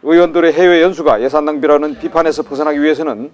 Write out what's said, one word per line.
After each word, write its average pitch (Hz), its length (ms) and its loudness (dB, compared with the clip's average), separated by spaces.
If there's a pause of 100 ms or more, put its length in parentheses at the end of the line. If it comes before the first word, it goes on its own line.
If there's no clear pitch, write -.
의원들의 165 480 2
해외 170 300 4
연수가 151 380 0
예산 147 260 -2
낭비라는 147 520 0
비판에서 160 460 -2
벗어나기 147 360 -4
위해서는 147 540 -4